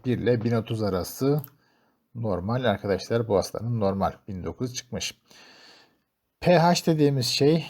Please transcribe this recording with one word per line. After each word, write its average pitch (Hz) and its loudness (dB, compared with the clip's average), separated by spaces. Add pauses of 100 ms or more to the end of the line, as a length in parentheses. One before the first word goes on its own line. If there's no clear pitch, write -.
bir 123 0
ile 110 0
bin 117 0
otuz 110 -2
arası 104 -2 (720)
normal 113 -2
arkadaşlar. 107 0
Bu 104 2
hastanın 113 -2
normal. 98 0 (140)
Bin 92 -10
dokuz 123 -8
çıkmış. - -10 (1200)
P 170 4
H 170 4
dediğimiz 143 2
şey, 151 2